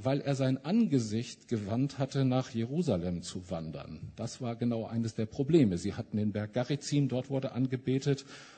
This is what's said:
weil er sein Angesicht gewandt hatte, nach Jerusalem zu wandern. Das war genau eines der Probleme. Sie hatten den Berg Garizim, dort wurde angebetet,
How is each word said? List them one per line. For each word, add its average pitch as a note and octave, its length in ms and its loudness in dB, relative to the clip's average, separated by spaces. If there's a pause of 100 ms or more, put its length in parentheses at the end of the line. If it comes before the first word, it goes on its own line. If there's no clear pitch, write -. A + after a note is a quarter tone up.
weil C3+ 200 2
er C#3 140 0
sein C3 280 2
Angesicht C#3 880 0
gewandt A#2 500 0
hatte, C3+ 240 0
nach B2+ 260 2
Jerusalem A2+ 720 0
zu F#2 260 -10
wandern. D#2+ 680 -8
Das A2+ 260 -8
war A#2 140 -4
genau A#2 300 0
eines A2+ 300 -2
der A2 100 0
Probleme. C3+ 520 4
Sie F2+ 180 -2
hatten - 200 -6
den G#2+ 160 2
Berg G#2 220 -4
Garizim, C#3 560 0
dort B2 200 -2
wurde C3+ 220 -2
angebetet, C3 720 0 (320)